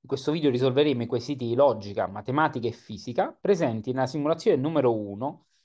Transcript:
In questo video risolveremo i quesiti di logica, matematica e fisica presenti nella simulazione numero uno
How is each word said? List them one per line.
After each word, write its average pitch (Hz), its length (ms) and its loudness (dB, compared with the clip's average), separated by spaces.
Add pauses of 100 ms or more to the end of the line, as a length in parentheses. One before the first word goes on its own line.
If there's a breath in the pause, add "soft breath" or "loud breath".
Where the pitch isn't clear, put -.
In - 60 -20
questo 139 240 -2
video 151 200 2
risolveremo 127 540 2
i - 20 -8
quesiti 123 400 -6
di 117 80 -2
logica, 107 520 2
matematica 123 640 -2
e 110 40 -4
fisica 127 600 -6
presenti 131 600 0
nella 131 140 0
simulazione 156 540 0
numero 135 340 2
uno 107 520 -8 (180)